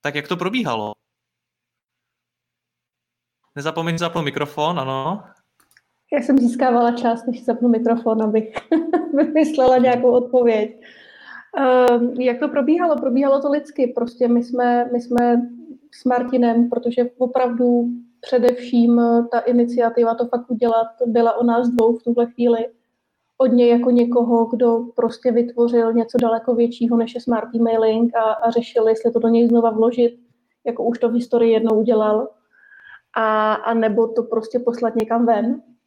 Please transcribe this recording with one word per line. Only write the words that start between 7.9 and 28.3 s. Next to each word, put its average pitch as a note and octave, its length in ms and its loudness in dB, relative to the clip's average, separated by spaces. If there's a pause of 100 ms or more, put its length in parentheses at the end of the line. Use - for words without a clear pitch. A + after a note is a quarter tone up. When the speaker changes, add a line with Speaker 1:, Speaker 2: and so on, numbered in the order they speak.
Speaker 2:
abych A3 300 -2 (320)
<laughs> D#4+ 280 -4
vymyslela C#4 640 2
nějakou B3 340 2
odpověď. A#3+ 680 0 (760)
Ehm, B3 640 2
jak B3 180 -2
to D4+ 100 -2
probíhalo? D#4 460 0
Probíhalo C4+ 460 0
to C#4+ 80 -2
lidsky. C#4+ 460 -2
Prostě A#3+ 320 -2
my A#3+ 160 2
jsme, A#3+ 500 0
my A#3+ 80 -2
jsme A#3+ 400 0 (600)
s - 40 -12
Martinem, B3 640 0
protože A#3+ 480 -2
opravdu B3 680 0 (360)
především A#3+ 800 2 (300)
ta A#3+ 80 -2
iniciativa A#3+ 760 0
to A#3+ 120 -4
fakt A#3+ 240 -6
udělat A3+ 360 0 (180)
byla A#3 320 2
o A#3+ 60 -2
nás A#3+ 260 2
dvou A#3 280 2
v - 60 -16
tuhle A#3+ 220 0
chvíli. A#3+ 420 -2 (680)
Od C4 100 2
něj A#3+ 220 4
jako A#3+ 220 2
někoho, A#3+ 540 2
kdo A#3 340 0 (160)
prostě A#3+ 360 -2
vytvořil A#3+ 600 0
něco A#3 240 0
daleko A3+ 380 0
většího, A#3+ 420 0
než A3+ 180 -2
je B3 60 -10
smart A#3 340 -4
emailing A3+ 600 2
a, A3+ 60 0
a A3 300 0